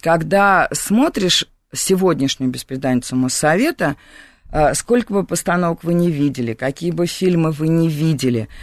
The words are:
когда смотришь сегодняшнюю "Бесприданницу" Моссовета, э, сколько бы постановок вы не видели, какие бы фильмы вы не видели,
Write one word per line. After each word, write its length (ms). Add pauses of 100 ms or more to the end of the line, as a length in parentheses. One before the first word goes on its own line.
когда 720
смотришь 720 (260)
сегодняшнюю 800
"Бесприданницу" 640
Моссовета, 800 (560)
э, 220
сколько 400
бы 100
постановок 600
вы 100
не 160
видели, 420
какие 380
бы 160
фильмы 440
вы 180
не 200
видели, 600 (140)